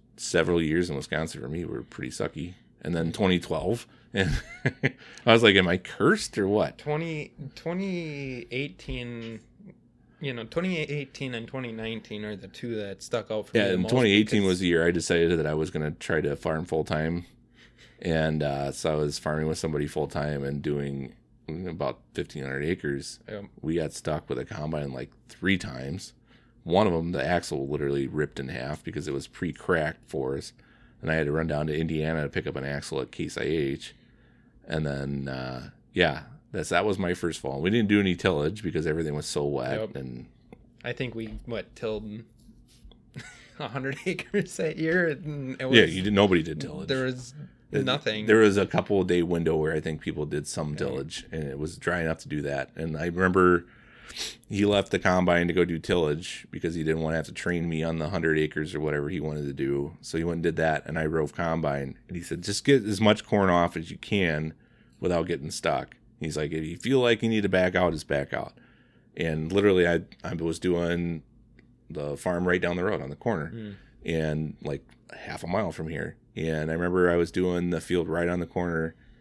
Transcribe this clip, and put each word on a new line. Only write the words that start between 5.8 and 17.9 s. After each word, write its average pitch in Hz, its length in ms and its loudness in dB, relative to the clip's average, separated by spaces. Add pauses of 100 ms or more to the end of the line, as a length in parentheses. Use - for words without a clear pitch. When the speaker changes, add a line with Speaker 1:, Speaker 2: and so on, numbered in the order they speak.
Speaker 1:
or 98 120 2
what?" 101 280 2
Speaker 2:
Twenty, 151 540 -6 (240)
twenty 165 960 -6
eighteen, 120 880 -8 (800)
you 135 140 -6
know, 120 100 -8
twenty 175 360 -4
eighteen 143 540 -6
and 117 140 -8
twenty 131 240 -8
nineteen 110 540 -8
are 107 100 -8
the 95 140 -14
two 117 260 -8
that 101 260 -8
stuck 113 300 -4
out 107 160 -4
for - 100 2
Speaker 1:
Yeah, 107 60 6
Speaker 2:
me 98 60 4
the 92 60 4
Speaker 1:
and 92 80 2
Speaker 2:
most - 80 0
Speaker 1:
twenty 120 200 6
eighteen 107 300 6
Speaker 2:
because 98 80 4
Speaker 1:
was 90 100 4
the 92 80 2
year 85 180 6
I 87 60 6
decided 85 480 4
that 76 80 0
I 76 60 0
was 78 160 0
gonna 76 220 -2
try - 300 -2
to 71 140 0
farm 80 300 -2
full 78 180 0
time. 80 420 -2 (760)